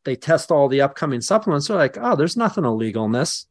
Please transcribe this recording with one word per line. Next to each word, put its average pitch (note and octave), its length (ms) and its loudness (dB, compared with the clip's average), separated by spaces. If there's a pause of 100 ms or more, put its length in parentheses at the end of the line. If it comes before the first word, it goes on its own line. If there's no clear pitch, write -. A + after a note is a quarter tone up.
they C3+ 100 -4
test D#3 380 0
all C#3+ 160 4
the C3+ 120 2
upcoming C#3 400 -2
supplements. E3 460 0
They're G#3 100 -2
like, F3 240 0
"Oh, A#3 160 0
there's E3 200 0
nothing G#3+ 280 0
illegal A2+ 400 -2
in G#2+ 80 0
this." - 380 -4